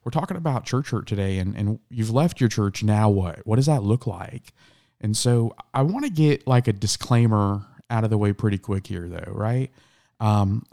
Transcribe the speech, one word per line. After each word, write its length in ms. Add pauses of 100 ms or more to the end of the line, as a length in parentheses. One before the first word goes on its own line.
we're 80
talking 240
about 300
church 240
hurt 160
today, 320
and, 180
and 220 (100)
you've 220
left 320
your 80
church, 340
now 240
what? 380
What 100
does 100
that 160
look 240
like? 460 (480)
And 160
so 400 (160)
I 80
wanna 300
get, 360
like, 220
a 60
disclaimer 880 (240)
out 160
of 60
the 80
way 160
pretty 240
quick 280
here, 220
though, 240
right? 380 (500)
Um, 520